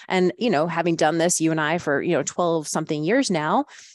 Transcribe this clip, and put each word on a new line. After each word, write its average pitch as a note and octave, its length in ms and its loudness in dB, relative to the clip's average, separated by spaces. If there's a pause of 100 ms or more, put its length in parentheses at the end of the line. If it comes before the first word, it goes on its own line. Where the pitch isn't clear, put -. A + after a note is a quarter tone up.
And, F#3 280 2
you A#3+ 140 0
know, D3 160 2
having E3+ 300 0
done E3 220 2
this, E3+ 220 0
you D#3+ 120 2
and D#3+ 80 0
I D#3 180 0
for, C#3+ 240 -2
you D#3+ 80 -2
know, D3+ 140 0
twelve E3 420 -2
something D#3 380 -4
years B3 260 0
now, F3 360 0 (280)